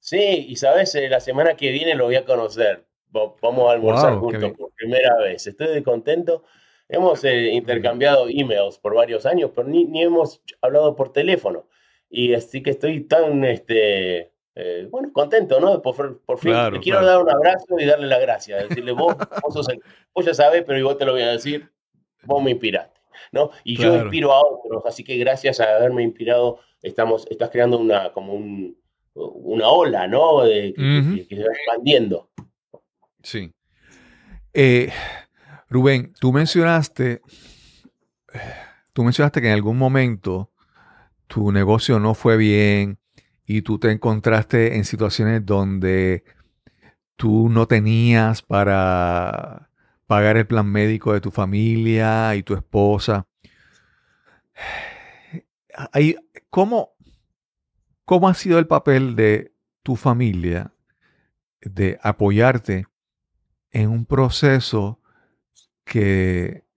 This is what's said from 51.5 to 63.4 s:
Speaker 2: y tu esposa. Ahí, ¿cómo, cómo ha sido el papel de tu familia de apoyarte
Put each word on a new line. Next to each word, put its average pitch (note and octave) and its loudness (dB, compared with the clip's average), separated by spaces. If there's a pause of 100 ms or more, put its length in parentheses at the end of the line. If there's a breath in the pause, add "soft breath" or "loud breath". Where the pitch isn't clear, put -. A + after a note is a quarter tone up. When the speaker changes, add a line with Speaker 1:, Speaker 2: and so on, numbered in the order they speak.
Speaker 2:
y G2 -4
tu G2+ -4
esposa. G2+ 0 (2750 loud breath)
Ahí, D3+ 2 (340)
¿cómo, G#3+ -2 (1120)
cómo F3+ 4
ha F#3 4
sido E3+ 2
el E3 2
papel C3+ 0
de A2 2 (280)
tu B2+ -4
familia G2 -2 (880)
de G2 -4
apoyarte G#2 0 (840)